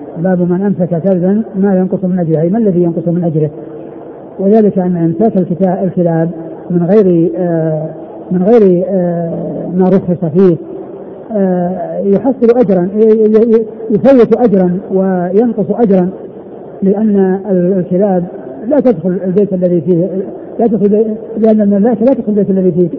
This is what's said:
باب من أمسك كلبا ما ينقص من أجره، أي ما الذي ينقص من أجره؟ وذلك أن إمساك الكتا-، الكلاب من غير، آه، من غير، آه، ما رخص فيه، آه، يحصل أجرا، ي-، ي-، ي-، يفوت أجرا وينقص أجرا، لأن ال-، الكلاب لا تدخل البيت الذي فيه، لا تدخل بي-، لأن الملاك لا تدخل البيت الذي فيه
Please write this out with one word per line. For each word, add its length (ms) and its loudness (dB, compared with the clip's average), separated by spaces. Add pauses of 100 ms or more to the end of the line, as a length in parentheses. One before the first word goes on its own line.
(180)
باب 320 0
من 120 0
أمسك 400 -2
كلبا 400 0 (140)
ما 200 2
ينقص 280 -2
من 140 0
أجره، 220 0
أي 80 0
ما 100 0
الذي 240 2
ينقص 260 -2
من 160 -2
أجره؟ 260 0 (880)
وذلك 400 2
أن 180 -2
إمساك 400 0
الكتا-، 460 0
الكلاب 480 0 (400)
من 120 0
غير، 540 4
آه، 520 -2 (420)
من 120 0
غير، 460 4
آه، 880 -4
ما 100 2
رخص 400 0
فيه، 320 4 (760)
آه، 640 -2
يحصل 580 0
أجرا، 400 2
ي-، 20 0
ي-، 580 4
ي-، 100 2 (240)
يفوت 460 4
أجرا 420 2 (160)
وينقص 760 0
أجرا، 380 2 (760)
لأن 580 2 (100)
ال-، 280 2
الكلاب 460 0 (440)
لا 120 2
تدخل 440 0
البيت 280 0
الذي 280 0
فيه، 280 0 (500)
لا 80 2
تدخل 220 0
بي-، 260 0 (240)
لأن 220 4
الملاك 420 2
لا 120 4
تدخل 140 -6
البيت 220 0
الذي 220 2
فيه 160 2 (100)